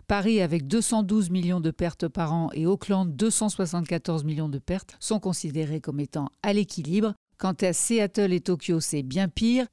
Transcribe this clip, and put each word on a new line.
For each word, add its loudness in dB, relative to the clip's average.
Paris, 2
avec 0
deux 2
cent 0
douze 2
millions 0
de 0
pertes -2
par -2
an, 0
et -2
Auckland, 0
deux 2
cent 0
soixante-quatorze -2
millions -2
de -4
pertes, -6
sont -2
considérés -4
comme -6
étant -6
à 0
l'équilibre. 0
Quant 0
à 4
Seattle 2
et 2
Tokyo, 0
c'est -2
bien 0
pire. 2